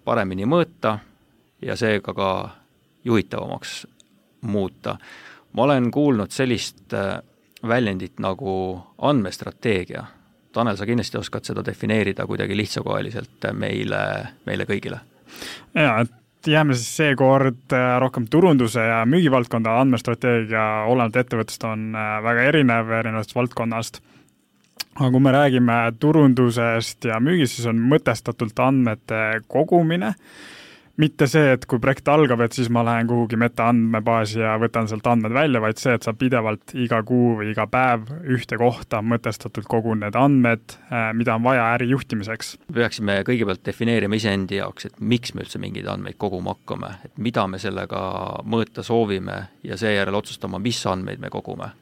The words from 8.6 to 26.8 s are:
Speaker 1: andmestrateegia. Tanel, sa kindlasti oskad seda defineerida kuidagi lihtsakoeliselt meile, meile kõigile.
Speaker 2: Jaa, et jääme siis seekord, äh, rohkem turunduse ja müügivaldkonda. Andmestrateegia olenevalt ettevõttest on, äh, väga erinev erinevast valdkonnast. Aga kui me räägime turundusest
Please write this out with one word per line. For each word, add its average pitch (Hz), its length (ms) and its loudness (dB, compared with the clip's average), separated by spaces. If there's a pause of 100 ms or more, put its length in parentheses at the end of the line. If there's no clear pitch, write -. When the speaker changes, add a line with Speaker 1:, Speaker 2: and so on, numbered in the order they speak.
Speaker 1:
andmestrateegia. - 1040 -2 (480)
Tanel, 113 240 0
sa 98 100 -8
kindlasti 117 320 -2
oskad 104 260 -8
seda 101 200 -8
defineerida 101 600 -2
kuidagi 98 300 -4
lihtsakoeliselt 104 960 -6
meile, 104 760 -4 (180)
meile 98 180 -4
kõigile. 101 360 -6 (720)
Speaker 2:
Jaa, 131 300 2
et - 420 -12
jääme 151 280 4
siis 120 220 -6
seekord, 135 760 4
äh, 127 280 2
rohkem 127 300 -2
turunduse 135 540 4
ja 113 240 2
müügivaldkonda. 123 720 2
Andmestrateegia 117 840 2 (220)
olenevalt 117 300 2
ettevõttest 120 520 -2
on, 110 280 -6
äh, 107 280 -4
väga 117 260 2
erinev 120 400 4 (100)
erinevast 110 340 -4
valdkonnast. 117 680 -4 (880)
Aga 131 180 2
kui 127 100 6
me 139 120 6
räägime 127 440 4 (240)
turundusest 123 1080 4